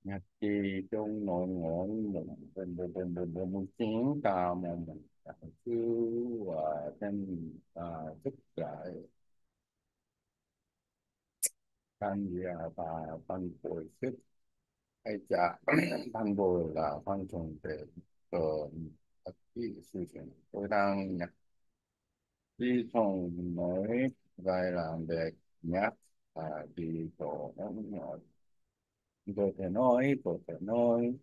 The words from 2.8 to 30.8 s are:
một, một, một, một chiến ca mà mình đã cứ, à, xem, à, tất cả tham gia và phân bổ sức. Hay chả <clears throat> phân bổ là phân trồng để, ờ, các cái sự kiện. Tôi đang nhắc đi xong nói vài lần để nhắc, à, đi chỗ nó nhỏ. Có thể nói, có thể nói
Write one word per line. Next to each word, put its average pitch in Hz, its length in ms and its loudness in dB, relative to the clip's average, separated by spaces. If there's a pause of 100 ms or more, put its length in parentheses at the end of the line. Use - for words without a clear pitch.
một, 92 200 -2
một, 90 200 0
một, 92 140 -2
một 95 160 0 (140)
chiến 120 460 2
ca 90 300 4
mà 90 140 -2 (180)
mình 78 160 -12 (220)
đã 80 80 -14 (320)
cứ, 120 80 -2 (800)
à, 76 400 0 (100)
xem, 101 260 -2 (480)
à, 85 80 -6 (420)
tất 139 60 0 (260)
cả 78 100 -2 (3250)
tham 101 300 0
gia 87 460 -4
và 87 80 -4 (440)
phân 92 220 -2 (120)
bổ 82 200 -4 (200)
sức. 127 120 -2 (920)
Hay 110 100 -2 (160)
chả 87 360 4
<clears throat> - 480 2
phân 107 220 0
bổ 90 380 4
là 76 320 0
phân 98 260 -2
trồng 80 320 -6
để, 78 60 -6 (600)
ờ, 90 100 0 (840)
các 92 80 -12 (200)
cái 117 100 -4 (280)
sự 90 220 -4
kiện. - 160 -12 (220)
Tôi 101 160 -2
đang 98 500 4
nhắc 85 120 -4 (1300)
đi 123 360 2
xong 95 360 4 (260)
nói 104 540 2 (260)
vài 92 360 2
lần 82 360 -2
để 82 220 0 (320)
nhắc, 95 320 2 (400)
à, 82 80 -8 (340)
đi 82 420 -2
chỗ 73 380 -4
nó 98 140 -6
nhỏ. 90 460 -6 (1200)
Có 101 220 4
thể 95 100 0
nói, 127 460 6 (100)
có 85 140 2 (100)
thể 85 120 -6
nói 120 640 4